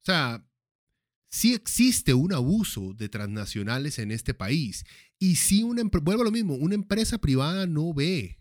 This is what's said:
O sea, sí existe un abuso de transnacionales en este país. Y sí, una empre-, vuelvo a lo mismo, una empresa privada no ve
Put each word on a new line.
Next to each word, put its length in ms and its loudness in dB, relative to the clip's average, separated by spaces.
O 20 -20
sea, 420 0
sí 240 2
existe 640 2
un 180 2
abuso 640 -2
de 140 -8
transnacionales 880 -6
en 140 -4
este 220 -4
país. 500 -2
Y 160 4
sí, 300 4
una 180 -2
empre-, 180 0
vuelvo 220 2
a 40 2
lo 40 2
mismo, 240 0
una 220 0
empresa 420 -2
privada 480 0
no 260 -2
ve 480 -2